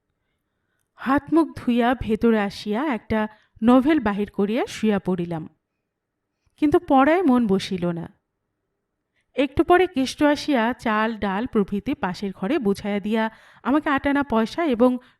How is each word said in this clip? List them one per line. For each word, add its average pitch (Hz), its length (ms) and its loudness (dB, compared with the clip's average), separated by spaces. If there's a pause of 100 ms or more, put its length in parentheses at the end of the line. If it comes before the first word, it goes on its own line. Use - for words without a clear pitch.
(960)
হাত 285 400 -2
মুখ 302 220 2
ধুইয়া 240 440 0
ভেতরে 220 400 0
আসিয়া 208 540 -4
একটা 214 340 -4 (360)
নভেল 262 360 4
বাহির 208 300 -2
করিয়া 220 360 -2
শুইয়া 214 320 -2
পড়িলাম, 170 500 -6 (1080)
কিন্তু 302 220 2 (100)
পড়ায় 294 340 4
মন 247 240 4
বসিল 185 440 -2
না। 170 220 -8 (1200)
একটু - 300 0
পরে 359 220 4
কেষ্ট 262 360 -4
আসিয়া 285 500 0
চাল, 220 440 -2
ডাল 202 300 -4
প্রভৃতি 202 480 -2
পাশের 190 380 -6
ঘরে 233 260 -4
বুঝাইয়া 202 420 -4
দিয়া 220 300 -2 (320)
আমাকে 302 280 -2
আটানা 277 320 0
পয়সা 233 420 -2
এবং 254 340 2 (220)